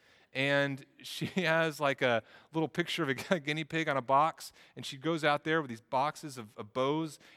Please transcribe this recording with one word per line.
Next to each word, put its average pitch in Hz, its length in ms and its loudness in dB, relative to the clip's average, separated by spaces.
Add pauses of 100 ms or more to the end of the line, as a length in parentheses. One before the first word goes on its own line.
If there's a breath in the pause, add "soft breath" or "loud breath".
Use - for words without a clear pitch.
(340 soft breath)
And 139 520 0 (160)
she - 240 -8
<laughs> - 120 -6
has, 160 420 2
like, 139 220 2
a 120 200 4 (320 loud breath)
little 160 140 0
picture - 360 -2
of 139 60 0
a 135 40 2
<laughs> - 20 0
gu-, 175 240 -2
guinea 151 240 -4
pig 160 260 -2
on 139 80 2
a 127 40 0
box, 135 500 2 (240 loud breath)
and 127 100 -14
she 143 120 -12
goes 151 260 -2
out 147 200 2
there 160 180 2
with 139 80 -8
these 110 120 -10
boxes 139 560 -4
of, 113 180 -12
of 107 180 -12
bows, 147 440 0 (200 loud breath)